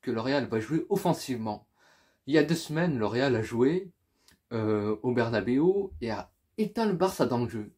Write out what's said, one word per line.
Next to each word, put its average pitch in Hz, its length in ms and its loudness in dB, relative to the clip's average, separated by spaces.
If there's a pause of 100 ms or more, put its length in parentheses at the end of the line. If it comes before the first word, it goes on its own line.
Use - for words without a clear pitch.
que 127 100 -4
le 113 80 -2
Real 131 260 0
va 110 140 -2
jouer 151 300 -2
offensivement. 123 760 -2 (600)
Il 139 80 2
y - 20 6
a 151 60 6
deux 156 100 0
semaines, 160 460 -2
le 107 80 0
Real 123 280 2
a 110 60 0
joué, 139 500 2 (600)
euh, 107 500 0
au 127 100 0
Bernabéu 117 520 2 (380)
et 113 100 -4
a 104 180 -8 (300)
éteint 220 260 0
le 202 80 2
Barça 180 320 2
dans 120 180 0
le 117 60 -2
jeu. 107 280 -8